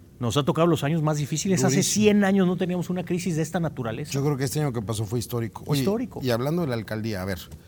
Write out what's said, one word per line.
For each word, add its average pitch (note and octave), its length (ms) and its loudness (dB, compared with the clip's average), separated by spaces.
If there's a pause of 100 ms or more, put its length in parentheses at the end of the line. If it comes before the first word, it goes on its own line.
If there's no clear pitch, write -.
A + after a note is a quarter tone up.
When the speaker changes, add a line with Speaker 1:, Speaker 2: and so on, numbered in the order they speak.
(200)
Speaker 1:
Nos A#2+ 160 -2
ha C#3+ 80 4
tocado D#3+ 220 4
los E3 160 4
años D#3 180 0
más D3+ 160 2
difíciles. D3+ 460 0
Hace C#3+ 140 4
Speaker 2:
Durísimo. G3 280 2
Speaker 1:
cien G#3 200 6
años F#3+ 220 4
no F3+ 100 2
teníamos F3+ 340 -2
una F3+ 140 -4
crisis F3 320 -2
de D#3 60 0
esta E3 180 -4
naturaleza. C3 520 -4
Speaker 2:
Yo C#3 120 0
creo D3 120 2
que C3 80 -2
este C3+ 160 -2
año C#3+ 120 0
que A#2 100 -4
pasó G#2+ 240 -4
fue A#2+ 140 -2
histórico. A#2 460 -6
Oye, D3 140 0
Speaker 1:
Histórico. G3 420 -2
Speaker 2:
y B2+ 80 0
hablando C#3 320 0
de D#3 60 -2
la B2 60 -2
alcaldía, G#2+ 480 -4
a - 20 -4
ver, F#2+ 140 -4 (300)